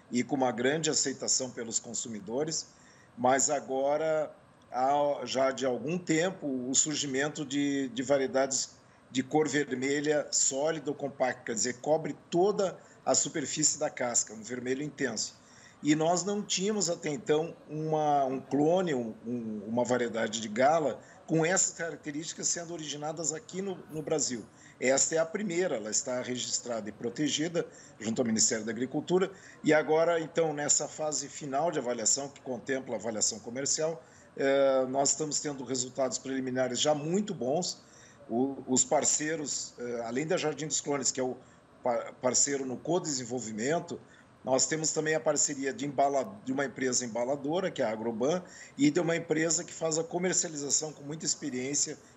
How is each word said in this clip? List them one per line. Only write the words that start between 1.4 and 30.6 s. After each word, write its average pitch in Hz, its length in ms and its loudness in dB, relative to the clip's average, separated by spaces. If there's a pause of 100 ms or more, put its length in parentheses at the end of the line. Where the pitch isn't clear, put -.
pelos 113 300 -6
consumidores, 117 880 -6 (500)
mas 127 320 4
agora 143 800 2 (400)
há 139 540 2
já 127 260 2
de 127 160 -2
algum 127 320 0
tempo 175 480 0 (240)
o 135 60 -2
surgimento 147 680 0
de, 139 420 0
de 120 160 -4
variedades 135 680 2 (380)
de 127 140 0
cor 151 240 2
vermelha 143 800 0
sólida 147 640 0
ou 135 40 -4
compacta, 127 500 -2
quer 120 80 -4
dizer, 113 260 -2
cobre 151 380 0 (120)
toda 196 480 2 (280)
a 131 100 2
superfície 143 640 -2
da 147 100 -2
casca, 120 440 -2
um 110 100 -14
vermelho 127 400 -4
intenso. 131 560 -4 (420)
E 151 140 4
nós 170 300 2
não 208 180 0
tínhamos 196 460 0
até 170 180 -4
então 151 480 0 (140)
uma, 151 560 2
um 131 160 -2
clone, 160 520 2
um, 117 220 -2 (100)
um, 113 400 -6
uma 117 200 0
variedade 113 560 0
de 110 80 -6
gala 135 500 4 (260)
com 160 200 4
essas 190 320 2
características 156 720 -6
sendo 170 240 -4
originadas 151 580 -4
aqui 160 300 -8
no, 190 160 -4 (120)
no 151 120 -8
Brasil. 143 440 -2 (340)
Esta 135 360 4
é - 20 4
a 165 80 4
primeira, 175 520 0
ela 107 120 -4
está 123 320 -2
registrada 117 680 -4
e - 20 -8
protegida 147 760 -2 (340)
junto 113 220 -2
ao 123 40 4
Ministério 110 380 2
da 113 80 -4
Agricultura, 151 600 0 (320)
e 151 100 6
agora, 160 460 4
então, 160 340 0
nessa 147 340 0